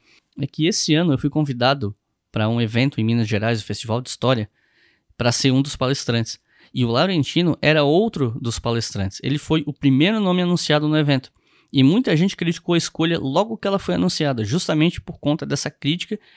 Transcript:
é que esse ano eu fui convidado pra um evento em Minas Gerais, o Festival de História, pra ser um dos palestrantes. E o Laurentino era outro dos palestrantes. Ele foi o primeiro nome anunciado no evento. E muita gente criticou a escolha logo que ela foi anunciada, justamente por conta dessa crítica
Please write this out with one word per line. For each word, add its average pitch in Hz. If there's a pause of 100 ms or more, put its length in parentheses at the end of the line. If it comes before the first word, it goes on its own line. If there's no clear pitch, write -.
(400)
é 139
que 151
esse 165
ano 160
eu 127
fui 147
convidado 131 (360)
pra 107
um 117
evento 117
em -
Minas 113
Gerais, 110
o -
Festival 113
de -
História, 120 (680)
pra 120
ser 135
um 135
dos 139
palestrantes. 123 (320)
E 123
o 117
Laurentino 165
era 151
outro 147
dos 117
palestrantes. 113
Ele 143
foi 160
o 139
primeiro 151
nome 180
anunciado 151
no 156
evento. 143 (420)
E 135
muita 180
gente 180
criticou 165
a -
escolha 165
logo 196
que -
ela 196
foi 180
anunciada, 151
justamente 156
por -
conta 147
dessa -
crítica 175 (180)